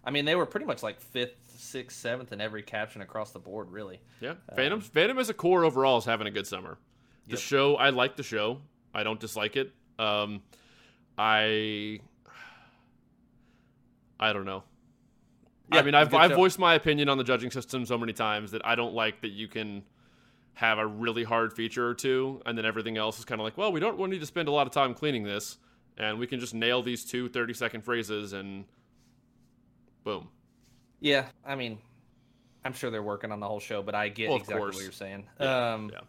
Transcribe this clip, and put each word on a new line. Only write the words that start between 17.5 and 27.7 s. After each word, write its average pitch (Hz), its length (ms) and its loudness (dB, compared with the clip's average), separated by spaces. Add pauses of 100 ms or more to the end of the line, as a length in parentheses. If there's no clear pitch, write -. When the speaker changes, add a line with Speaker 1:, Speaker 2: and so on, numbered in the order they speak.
Speaker 2:
system 127 340 -6
so 120 120 -2
many 117 160 -4
times 107 380 -2
that 110 140 -6
I 117 100 2
don't 120 180 -2
like 110 280 -2
that 113 100 -6
you 104 160 -10
can 104 360 -8 (720)
have 113 220 2
a 110 80 0
really 113 380 -2
hard 113 300 2
feature 117 340 -2
or 120 80 -2
two, 131 500 -2
and 117 120 -4
then 110 80 -4
everything 110 320 -2
else 107 200 -2
is - 80 -16
kinda 110 180 -6
like, 110 140 -6
"Well, 202 140 0
we 160 80 -2
don't 214 180 -2 (120)
need 190 100 -4
to 151 60 -8
spend 160 220 -4
a 143 40 0
lot 143 160 4
of - 60 -10
time 135 200 2
cleaning 131 300 -2
this, 104 340 -6 (400)
and 107 220 -2
we 123 80 -4
can 131 120 -6
just 120 140 -10
nail 117 300 2
these 120 220 -4
two 123 240 -4
thirty-second 117 520 -4